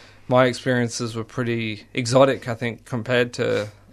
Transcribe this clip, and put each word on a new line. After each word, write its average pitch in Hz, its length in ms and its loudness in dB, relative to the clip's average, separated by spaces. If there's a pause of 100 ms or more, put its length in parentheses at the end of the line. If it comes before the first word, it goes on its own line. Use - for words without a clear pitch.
(280)
my 127 180 6
experiences 120 680 -2
were 113 80 -6
pretty 117 680 -6
exotic, 127 540 2
I 120 60 -4
think, 117 320 -6
compared 123 480 -2
to 110 340 -2 (260)